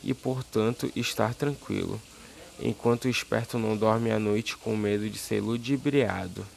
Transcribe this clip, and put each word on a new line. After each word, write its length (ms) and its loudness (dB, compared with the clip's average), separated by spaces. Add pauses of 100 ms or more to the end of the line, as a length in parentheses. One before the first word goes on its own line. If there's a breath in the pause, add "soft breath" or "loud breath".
e, 120 0
portanto, 800 0
estar 400 0
tranquilo, 640 -4 (580 loud breath)
enquanto 460 0
o 40 4
esperto 500 -2
não 180 0
dorme 320 4
à 80 2
noite 400 0
com 180 -2
medo 320 2
de 120 -6
ser 220 -2
ludibriado. 1000 0 (140)